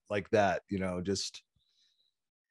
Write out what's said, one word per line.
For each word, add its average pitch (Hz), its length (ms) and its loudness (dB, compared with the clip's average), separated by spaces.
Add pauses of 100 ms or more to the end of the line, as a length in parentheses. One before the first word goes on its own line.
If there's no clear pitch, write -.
like 104 220 -2
that, 98 400 4
you 101 80 -2
know, 92 240 -2
just, 98 400 -4 (1080)